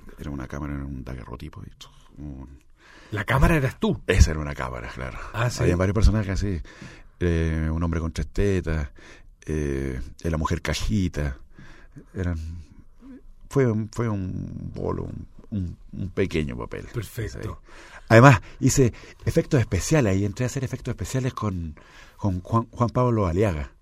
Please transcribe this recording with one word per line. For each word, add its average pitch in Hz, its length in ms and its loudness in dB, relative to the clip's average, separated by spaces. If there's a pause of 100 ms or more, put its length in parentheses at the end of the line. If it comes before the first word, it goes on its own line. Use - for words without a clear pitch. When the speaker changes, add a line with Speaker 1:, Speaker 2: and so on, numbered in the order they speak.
(180)
Speaker 1:
era 76 120 -10
una 67 160 -8
cámara 71 280 -8
en 69 80 -6
un 67 220 -10
daguerrotipo 64 600 -12
y - 60 -18 (520)
un 65 380 -14 (520)
Speaker 2:
¿La 107 120 -4
cámara 160 320 6
eras 131 220 0
tú? 208 280 2
Speaker 1:
Esa 90 240 8
era 78 100 -2
una 73 140 -4
cámara, 64 340 -8
claro. 62 300 -10 (160)
Speaker 2:
Ah, 120 160 -2
¿sí? - 120 -2
Speaker 1:
Habían 87 160 4
varios 95 160 2
personajes 101 360 4
así. 92 300 -2 (600)
Eh, 82 500 2
un 82 120 0
hombre 82 180 0
con 80 100 -4
tres 78 180 -4
tetas, 80 600 0 (580)
eh, 69 540 -2 (220)
la 80 160 -2
mujer 80 240 -2
cajita. 76 720 0 (800)
Eran, 87 240 -4 (1120)
fue 135 200 4
un, 107 220 -2
fue 117 160 -2
un 92 640 -6
bolo, 50 300 -4
un, 50 220 -10 (240)
un, 90 260 -4 (160)
un 98 160 -8
pequeño 80 480 -2
papel. 50 360 -10
Speaker 2:
Perfecto. 104 720 -8
Speaker 1:
Sí. - 80 -20 (380)
Además, 117 320 12 (200)
hice 127 340 4 (320)
efectos 160 340 2
especiales 104 560 2
y 101 80 2
entré 104 200 -2
a - 20 -2
hacer 135 180 -4
efectos - 280 -6
especiales 127 420 -4
con, 87 400 -4 (420)
con 92 240 -2
Juan, 113 300 -2
Juan 120 180 -2
Pablo 117 380 2
Aliaga 85 560 0